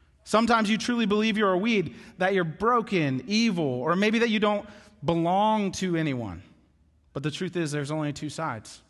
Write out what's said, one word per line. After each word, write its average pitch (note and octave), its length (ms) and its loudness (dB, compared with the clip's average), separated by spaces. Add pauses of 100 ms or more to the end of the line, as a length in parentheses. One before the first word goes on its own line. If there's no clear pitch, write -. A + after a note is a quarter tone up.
(240)
Sometimes A3 460 2
you A3 80 2
truly A#3 280 0
believe G#3 320 2
you're G3+ 140 2
a F3+ 60 2
weed, G3+ 380 0 (240)
that F#3 140 2
you're F#3 100 2
broken, F3 840 0
evil, G#3 380 2
or C3+ 300 0
maybe A3 240 2
that A#3 100 2
you G#3+ 100 2
don't G#3 260 0 (380)
belong F#3+ 720 2
to F3+ 240 -2
anyone. A#2+ 440 -4 (680)
But C#3 120 -8
the D3+ 80 -4
truth F3+ 260 -6
is, D#3+ 140 -2
there's D3 200 -4
only D3+ 220 -2
two D3 160 -10
sides. C3+ 600 -8